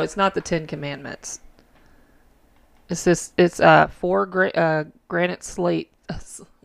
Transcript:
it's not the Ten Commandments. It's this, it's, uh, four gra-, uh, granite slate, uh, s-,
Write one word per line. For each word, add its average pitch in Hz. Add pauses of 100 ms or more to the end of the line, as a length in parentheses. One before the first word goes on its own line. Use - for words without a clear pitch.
it's 160
not 196
the -
Ten 160
Commandments. 143 (1500)
It's -
this, -
it's, 175
uh, 156
four 190
gra-, 185
uh, 160 (240)
granite 180
slate, 175 (180)
uh, -
s-, - (240)